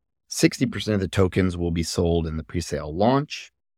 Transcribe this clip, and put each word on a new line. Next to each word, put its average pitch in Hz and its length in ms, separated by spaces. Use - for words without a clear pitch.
sixty - 380
percent 104 300
of 95 60
the 92 60
tokens 92 480
will 85 160
be 82 120
sold 85 420
in 80 120
the 76 60
presale 76 500
launch. 123 580